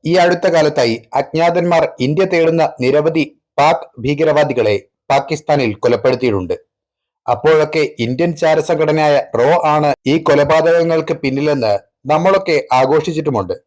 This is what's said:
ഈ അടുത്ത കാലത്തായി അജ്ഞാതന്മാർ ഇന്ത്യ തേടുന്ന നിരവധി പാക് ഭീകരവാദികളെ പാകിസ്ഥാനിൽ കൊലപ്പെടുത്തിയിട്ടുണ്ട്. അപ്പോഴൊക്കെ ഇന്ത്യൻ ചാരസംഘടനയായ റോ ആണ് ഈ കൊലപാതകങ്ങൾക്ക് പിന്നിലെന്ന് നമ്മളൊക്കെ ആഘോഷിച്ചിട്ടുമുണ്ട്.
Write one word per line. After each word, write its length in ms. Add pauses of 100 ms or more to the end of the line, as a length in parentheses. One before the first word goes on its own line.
ഈ 120
അടുത്ത 300
കാലത്തായി 480 (180)
അജ്ഞാതന്മാർ 720 (160)
ഇന്ത്യ 260
തേടുന്ന 380 (160)
നിരവധി 440 (320)
പാക് 280 (160)
ഭീകരവാദികളെ 760 (340)
പാകിസ്ഥാനിൽ 680
കൊലപ്പെടുത്തിയിട്ടുണ്ട്. 800 (720)
അപ്പോഴൊക്കെ 580 (160)
ഇന്ത്യൻ 360
ചാരസംഘടനയായ 840 (180)
റോ 140 (160)
ആണ് 240 (160)
ഈ 140
കൊലപാതകങ്ങൾക്ക് 960
പിന്നിലെന്ന് 580 (320)
നമ്മളൊക്കെ 500 (180)
ആഘോഷിച്ചിട്ടുമുണ്ട്. 800 (140)